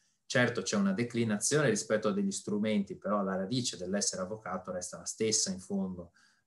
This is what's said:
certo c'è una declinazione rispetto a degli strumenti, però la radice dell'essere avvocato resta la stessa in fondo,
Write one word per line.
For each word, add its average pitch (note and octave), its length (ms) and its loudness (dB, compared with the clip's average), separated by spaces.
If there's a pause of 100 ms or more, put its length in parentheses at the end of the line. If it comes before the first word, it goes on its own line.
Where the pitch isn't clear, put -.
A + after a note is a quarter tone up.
(260)
certo B2 360 2
c'è - 160 0
una G2 160 4
declinazione A#2 760 2
rispetto G#2 380 2
a G#2 40 2
degli G2 200 0
strumenti, G2+ 680 0
però G2+ 240 0
la F#2+ 140 0
radice G#2+ 420 -2
dell'essere F#2 460 -2
avvocato F#2 480 -8
resta F2+ 260 -6
la E2+ 80 -12
stessa - 460 0
in - 80 -4
fondo, F#2 540 -6 (340)